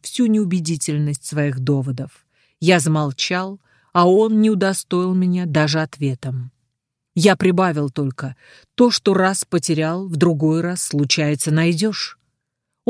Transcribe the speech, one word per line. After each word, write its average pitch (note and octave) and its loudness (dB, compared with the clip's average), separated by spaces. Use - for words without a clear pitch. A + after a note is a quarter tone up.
всю - 0
неубедительность E3 0
своих D3 -2
доводов. C3+ -4
Я F3 4
замолчал, D#3+ -2
а F3+ 0
он G#3+ 2
не A3 4
удостоил F#3 -2
меня F3+ 0
даже D3+ 0
ответом. C3 -6
Я F#3 4
прибавил F3 0
только: C3+ -6
«То, B3 6
что - 0
раз F#3+ 0
потерял, E3 -2
в E3 -6
другой D#3+ 2
раз, F3+ -4
случается, D3 0
найдешь». E3+ 0